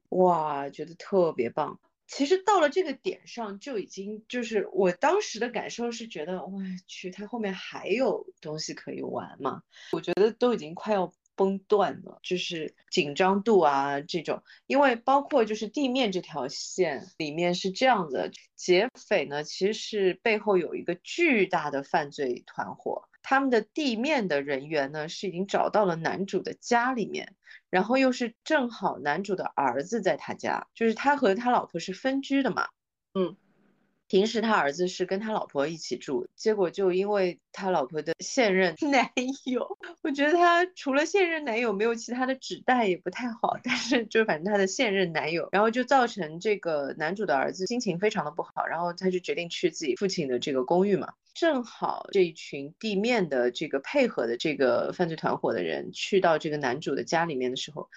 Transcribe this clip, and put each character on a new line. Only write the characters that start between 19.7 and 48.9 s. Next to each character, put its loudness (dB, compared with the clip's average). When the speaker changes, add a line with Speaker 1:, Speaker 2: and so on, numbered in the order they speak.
Speaker 1:
是 0
背 0
后 2
有 0
一 -6
个 -4
巨 2
大 -2
的 -2
犯 -2
罪 -4
团 -8
伙， -8
他 2
们 2
的 4
地 -2
面 0
的 0
人 -4
员 -2
呢 -6
是 -8
已 -4
经 -4
找 0
到 4
了 2
男 -2
主 -2
的 -8
家 0
里 -2
面， -8
然 2
后 2
又 6
是 -4
正 2
好 -4
男 0
主 -2
的 -4
儿 0
子 -4
在 2
他 -10
家， -4
就 -2
是 4
他 2
和 4
他 0
老 4
婆 -8
是 -6
分 -2
居 0
的 0
嘛。 0
Speaker 2:
嗯。 0
Speaker 1:
平 6
时 -2
他 2
儿 4
子 0
是 -4
跟 -2
他 -4
老 -2
婆 0
一 -6
起 -6
住， -4
结 0
果 2
就 0
因 0
为 0
他 -4
老 2
婆 -6
的 -4
现 2
任 4
<laughs> 0
男 4
友， -4
我 -2
觉 2
得 4
他 6
除 -4
了 4
现 2
任 -4
男 0
友 0
没 0
有 2
其 -8
他 -2
的 0
指 -8
代 4
也 2
不 -6
太 -6
好， -2
但 -2
是 0
就 2
反 0
正 0
他 4
的 4
现 0
任 2
男 0
友， -2
然 4
后 4
就 0
造 4
成 -6
这 0
个 -2
男 -2
主 -4
的 4
儿 2
子 -6
心 -2
情 -2
非 4
常 -2
的 -6
不 -6
好， -4
然 -4
后 -2